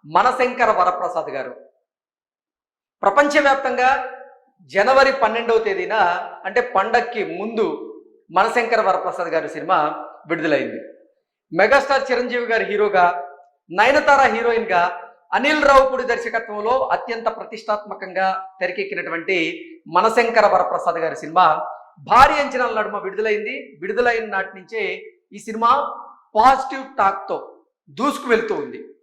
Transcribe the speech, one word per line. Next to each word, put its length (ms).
మనశంకర 640
వరప్రసాద్ 600
గారు. 240
ప్రపంచవ్యాప్తంగా 880
జనవరి 380
పన్నెండవ 460
తేదీన, 360
అంటే 160
పండక్కి 640
ముందు, 280
మనశంకర 500
వరప్రసాద్ 480
గారి 200
సినిమా 300
విడుదలైంది. 520
మెగాస్టార్ 580
చిరంజీవి 360
గారి 180
హీరోగా, 420
నయనతార 520
హీరోయిన్గా, 480
అనిల్ 320
రావుపూడి 380
దర్శకత్వంలో 720
అత్యంత 420
ప్రతిష్టాత్మకంగా 1120
తెరకెక్కినటువంటి 760
మనశంకర 500
వరప్రసాద్ 520
గారి 180
సినిమా 280
భారీ 340
అంచనాల 360
నడుమ 200
విడుదలైంది. 560
విడుదలైన 440
నాటి 340
నుంచే 240
ఈ 60
సినిమా 320
పాజిటివ్ 480
టాక్‌తో 380
దూసుకు 380
వెళ్తూ 260
ఉంది. 260